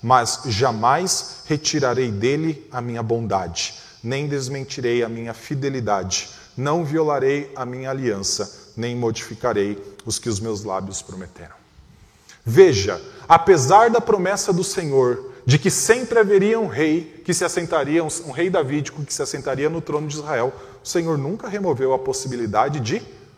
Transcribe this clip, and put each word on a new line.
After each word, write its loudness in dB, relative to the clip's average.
mas 2
jamais 0
retirarei 0
dele -2
a -8
minha -6
bondade, -4
nem -4
desmentirei -2
a -4
minha -8
fidelidade, -4
não -2
violarei 0
a -6
minha -10
aliança, -4
nem -4
modificarei -2
os -6
que -6
os -2
meus -6
lábios -6
prometeram." -16
Veja, 6
apesar 8
da 4
promessa 0
do 0
Senhor 0
de 4
que 2
sempre 2
haveria 4
um -2
rei -2
que 0
se 0
assentaria, 0
um, -4
um -10
rei -2
davídico -2
que -10
se -4
assentaria -4
no -6
trono -4
de -8
Israel, -2
o -16
Senhor 0
nunca -6
removeu 0
a 0
possibilidade -2
de -4